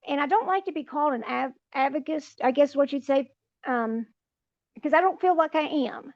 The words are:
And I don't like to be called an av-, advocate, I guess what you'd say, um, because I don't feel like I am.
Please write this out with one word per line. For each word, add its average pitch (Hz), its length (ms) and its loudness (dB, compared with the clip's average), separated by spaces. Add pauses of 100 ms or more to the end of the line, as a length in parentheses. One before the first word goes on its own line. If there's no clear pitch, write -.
And 285 140 -2
I 294 60 -2
don't 403 200 2
like 381 180 0
to 370 60 -6
be 311 120 -8
called 294 300 -2
an 226 100 -4
av-, 254 300 -4 (200)
advocate, 277 520 -2 (180)
I 254 80 2
guess 277 240 2
what 277 160 2
you'd 277 120 -4
say, 269 260 0 (380)
um, 233 380 -2 (720)
because - 180 -2
I 320 80 6
don't 370 180 0
feel 359 160 4
like 320 200 0
I 311 80 2 (260)
am. - 260 -14